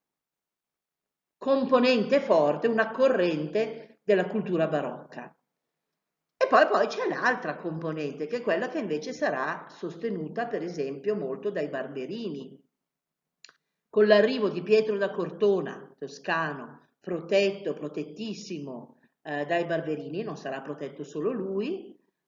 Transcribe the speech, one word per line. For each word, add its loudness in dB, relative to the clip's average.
componente 4
forte, 4
una 2
corrente 2
della 4
cultura 0
barocca. -6
E 4
poi, 8
poi 4
c'è -4
l'altra 0
componente, -6
che -4
è -8
quella 0
che -6
invece -4
sarà -2
sostenuta, -6
per -4
esempio, -4
molto -4
dai -2
Barberini. -8
Con 6
l'arrivo 6
di -4
Pietro 2
da 0
Cortona, -2
toscano, -6
protetto, 0
protettissimo, -10
eh, -4
dai 0
Barberini, -4
non -8
sarà -8
protetto -10
solo -4
lui, -4